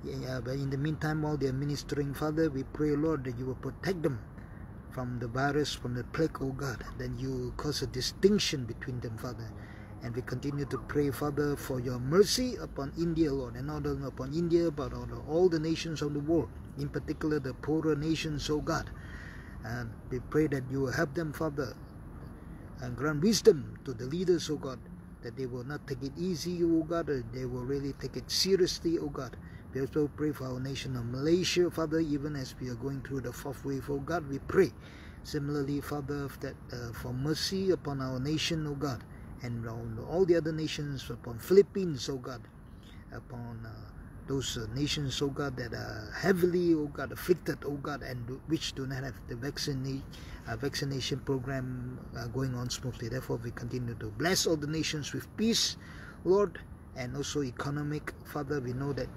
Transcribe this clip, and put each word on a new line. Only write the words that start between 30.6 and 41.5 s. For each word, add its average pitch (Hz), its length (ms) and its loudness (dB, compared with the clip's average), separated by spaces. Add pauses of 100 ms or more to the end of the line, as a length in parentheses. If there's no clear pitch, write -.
of 120 100 -2
Malaysia, 160 640 4
Father, 160 300 2
even 147 360 2
as 131 240 -6
we 127 100 -4
are 120 60 -2
going 135 260 -4
through 135 200 -4
the 120 120 -4
fourth - 320 -6
wave, 139 240 -2
oh 139 100 2
God, 156 300 0
we 139 100 -2
pray 165 320 6 (520)
similarly, 143 580 0
Father, 143 480 -4 (100)
that, 131 160 -6 (160)
uh, 120 220 -6
for 123 200 -6
mercy 156 580 2
upon 139 300 2
our 131 180 -2
nation, 156 460 2
oh 147 100 -2
God, 135 280 -2 (400)
and 117 240 -4
on 113 320 -6 (100)
all 175 160 6
the 170 100 10
other 160 180 2
nations, 147 560 -2
upon 117 280 -8
Philippines, 170 720 6